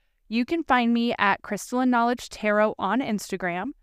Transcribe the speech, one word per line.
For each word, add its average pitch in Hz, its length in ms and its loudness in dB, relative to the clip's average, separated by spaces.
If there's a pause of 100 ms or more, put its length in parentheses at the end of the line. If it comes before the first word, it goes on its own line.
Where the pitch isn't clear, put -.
(280)
You 233 160 0
can 330 200 -2
find 240 280 4
me 233 260 2
at 196 220 2
Crystalline 247 480 -2
Knowledge 247 400 0
Tarot 214 500 2
on 202 220 0
Instagram. 190 720 -4 (120)